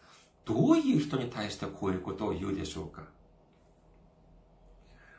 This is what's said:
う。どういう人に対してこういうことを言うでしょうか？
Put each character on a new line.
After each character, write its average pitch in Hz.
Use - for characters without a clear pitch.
う。 -
ど -
う 339
い 262
う -
人 -
に 123
対 107
し -
て 101
こ 98
う 95
い 92
う 90
こ 95
と 107
を 98
言 95
う -
で 98
し -
ょ 82
う -
か？ -